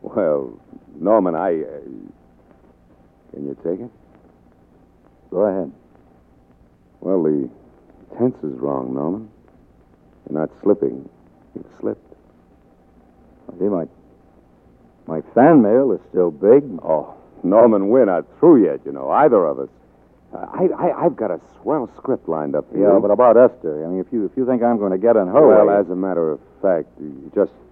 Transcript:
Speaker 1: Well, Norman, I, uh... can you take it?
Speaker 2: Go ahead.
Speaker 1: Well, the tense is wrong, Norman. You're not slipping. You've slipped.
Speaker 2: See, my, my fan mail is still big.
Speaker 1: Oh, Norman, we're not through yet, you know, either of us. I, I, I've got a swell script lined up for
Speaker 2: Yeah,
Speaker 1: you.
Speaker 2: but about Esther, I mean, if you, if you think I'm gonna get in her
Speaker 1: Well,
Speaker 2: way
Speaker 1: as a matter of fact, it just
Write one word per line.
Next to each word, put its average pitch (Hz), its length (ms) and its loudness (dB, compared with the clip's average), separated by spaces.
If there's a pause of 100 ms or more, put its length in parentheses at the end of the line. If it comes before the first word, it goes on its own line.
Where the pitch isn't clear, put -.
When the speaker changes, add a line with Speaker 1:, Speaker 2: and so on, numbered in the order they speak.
Speaker 1:
Well, 73 580 -4 (400)
Norman, 90 360 0
I, 82 260 -4
uh... 73 180 -14 (1500)
can 71 140 -14
you 69 160 -10
take 90 160 -6
it? 117 120 -14 (1400)
Speaker 2:
Go 90 100 -2
ahead. 92 300 -2 (1300)
Speaker 1:
Well, 90 220 -2
the 73 260 -2 (680)
tense 123 260 -2
is 69 160 -10
wrong, 65 340 -6
Norman. 92 360 -8 (1000)
You're 76 120 -6
not 78 80 -4 (120)
slipping. 67 460 -2 (480)
You've - 100 -16 (140)
slipped. 107 200 -8 (1600)
Speaker 2:
See, 92 60 -4
my, 90 200 -2 (1200)
my 80 160 -8 (140)
fan 139 260 6
mail 117 300 2
is 85 80 -4 (100)
still 87 220 0
big. 104 320 4 (180)
Speaker 1:
Oh, 80 320 -4 (300)
Norman, 101 460 4
we're 123 160 4
not 85 200 -2 (140)
through 143 260 6
yet, 71 200 -4
you 69 60 -10
know, 69 200 -8
either 113 340 4
of 69 140 -4
us. 67 100 -10 (640)
I, - 420 -6
I, 160 300 -4
I've 147 100 0
got 107 140 -6
a 82 100 -6 (220)
swell 131 340 -4
script - 320 -6
lined 76 280 -4
up 73 160 -4
for - 80 -6
Speaker 2:
Yeah, 101 160 4
Speaker 1:
you. 95 40 4
Speaker 2:
but 101 120 0
about 113 260 4
Esther, 80 480 2
I 82 40 -8
mean, 92 100 -4
if 90 120 -8
you, 110 140 -4
if 87 100 -8
you 131 120 -2
think 123 160 -2
I'm 117 160 0
gonna 95 180 -2
get 113 180 2
in 98 120 2
her 135 200 4
Speaker 1:
Well, 104 200 6
Speaker 2:
way 101 100 2
Speaker 1:
as 98 140 0
a 90 40 -6
matter 87 360 -2
of 69 80 -8 (240)
fact, 87 240 0 (120)
it 71 360 -16
just 98 160 0 (200)